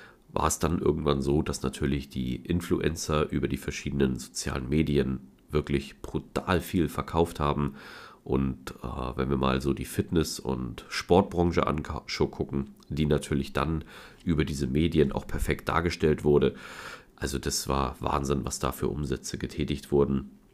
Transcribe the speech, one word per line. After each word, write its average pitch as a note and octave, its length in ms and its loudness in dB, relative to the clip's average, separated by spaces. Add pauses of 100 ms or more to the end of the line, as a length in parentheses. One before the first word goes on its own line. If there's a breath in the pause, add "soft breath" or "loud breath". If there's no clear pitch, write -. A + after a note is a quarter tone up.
(360 loud breath)
war D2 120 0
es - 100 0
dann D#2+ 220 0
irgendwann D2 420 2
so, C#2+ 220 2
dass - 180 -6
natürlich C#2 480 -2
die B1+ 260 -4
Influencer D#2+ 920 0
über C#2 180 0
die - 100 -2
verschiedenen C2+ 600 0
sozialen - 500 -6
Medien C#2+ 520 2 (320)
wirklich C#2+ 500 -2
brutal - 580 -2
viel D#2+ 300 0
verkauft - 500 0
haben. C#2+ 360 0 (480 loud breath)
Und, C2 480 -2 (100)
äh, B1+ 340 -6
wenn C2+ 140 0
wir C#2 80 2
mal C2 240 2
so C#2 120 2
die C2+ 120 -4
Fitness- - 540 0
und B1+ 500 -6
Sportbranche F2 760 4
anscha-, - 580 -2
gucken, C#2 460 -2 (180)
die D2+ 160 2
natürlich C#2+ 480 0
dann D2 320 0 (400 loud breath)
über D#2 180 4
diese C#2+ 220 -2
Medien C#2+ 460 4
auch - 160 -4
perfekt - 420 -2
dargestellt D#2+ 540 2
wurde. C#2+ 320 4 (600 loud breath)
Also C#2+ 220 -4
das - 300 -4
war C2+ 320 -2
Wahnsinn, C#2 440 0
was - 140 -6
da C2 140 -2
für - 160 -4
Umsätze C2+ 500 -4
getätigt - 540 -6
wurden C#2 400 2 (220)